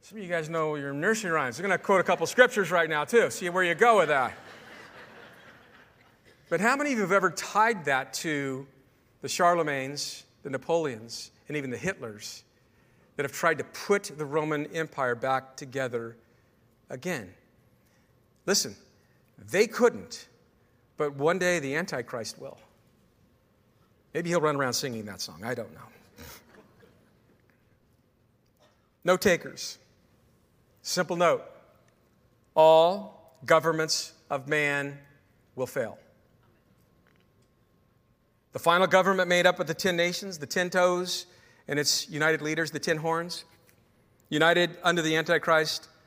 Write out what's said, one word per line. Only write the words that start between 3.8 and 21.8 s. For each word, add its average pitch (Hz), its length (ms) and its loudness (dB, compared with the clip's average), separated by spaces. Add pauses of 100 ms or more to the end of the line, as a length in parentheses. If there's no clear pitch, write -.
with 165 120 4
that. 131 240 2 (2250)
But 170 140 -2
how 240 140 2
many 294 160 -2
of 247 60 -2
you 220 40 0
have 180 100 0
ever 190 200 2
tied 208 540 0
that 135 300 -2
to 139 520 -6 (560)
the 143 40 -8
Charlemagnes, 147 1000 0 (180)
the 143 80 -10
Napoleons, 131 800 -4 (160)
and 147 100 -6
even 135 140 -6
the 120 60 -8
Hitlers 117 680 -10 (720)
that 147 80 -4
have 135 80 -4
tried 160 260 0
to 127 60 -6
put - 520 -2
the 151 100 -6
Roman 151 420 -2
Empire 147 480 -4
back 131 420 -4
together 123 580 -6 (760)
again? 135 420 -8 (1120)
Listen, 175 300 -2 (640)
they 113 260 0
couldn't, 220 640 -2 (680)
but 147 180 -4
one 160 240 0
day 180 180 2
the 139 180 -4
Antichrist 131 640 -8